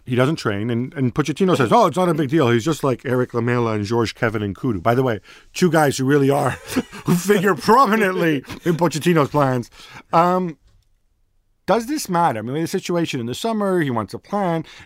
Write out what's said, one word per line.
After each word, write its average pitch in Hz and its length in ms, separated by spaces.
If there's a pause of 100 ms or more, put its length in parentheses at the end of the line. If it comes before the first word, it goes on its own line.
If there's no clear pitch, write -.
He 123 100
doesn't 151 220
train. 104 320
And, 120 240
and 131 200
Pochettino 156 440
says, 131 160
"Oh, 220 140
it's 135 100
not 185 100
a 175 60
big 147 160
deal. 143 200
He's 117 140
just 156 180
like 131 240
Eric 127 280
Lamela 120 400
and 104 100
George 113 320
Kevin 110 260
and 101 140
Kudu." 110 240
By 117 160
the 131 80
way, 113 160 (340)
two 180 160
guys 147 280
who 131 80
really 139 240
are, 139 220
<laughs> - 540
who 175 100
figure 190 380
prominently 185 840 (260)
in 170 140
Pochettino's 160 500
plans. 131 420 (440)
Um, 180 440 (1080)
does 226 220
this 294 200
matter? 165 320
I - 40
mean, 135 180
the 165 60
situation 175 520
in 117 60
the 120 100
summer, 202 460
he 143 80
wants 113 240
a 113 60
plan. 175 460 (200)